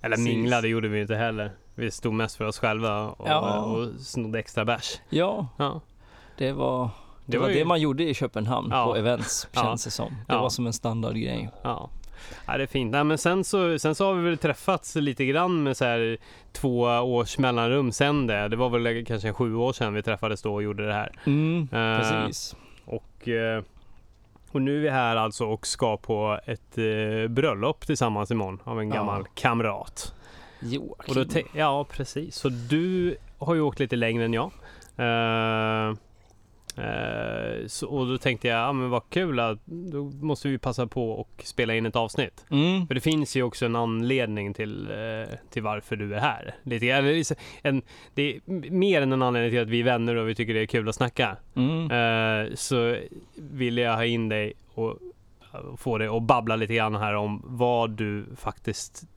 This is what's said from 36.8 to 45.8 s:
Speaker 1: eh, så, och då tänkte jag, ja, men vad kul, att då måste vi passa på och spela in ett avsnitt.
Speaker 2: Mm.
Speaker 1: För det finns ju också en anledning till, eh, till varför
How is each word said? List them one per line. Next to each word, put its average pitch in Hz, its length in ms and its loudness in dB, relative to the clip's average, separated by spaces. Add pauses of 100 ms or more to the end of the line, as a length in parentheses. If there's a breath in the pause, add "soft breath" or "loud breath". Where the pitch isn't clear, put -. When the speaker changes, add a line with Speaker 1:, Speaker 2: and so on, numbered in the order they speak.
Speaker 1:
eh, - 840 -4
så, - 220 -8
och 135 180 0
då 127 120 -2
tänkte 123 300 0
jag, 117 120 2
ja, 127 120 2
men 127 180 0
vad 120 200 2
kul, 165 300 0
att 110 240 0
då 165 400 -8
måste 143 440 -2
vi 135 100 0
passa 123 280 -2
på 117 240 -2
och - 340 -10
spela 113 300 0
in 113 120 2
ett 110 100 0
avsnitt. 117 540 0
Speaker 2:
Mm. 175 360 4
Speaker 1:
För 139 80 -2
det 123 60 0
finns 156 360 2
ju 127 60 4
också 123 240 0
en 117 100 0
anledning 113 800 0
till, 104 360 -6
eh, 110 440 -8 (160)
till 117 120 -6
varför 107 340 -4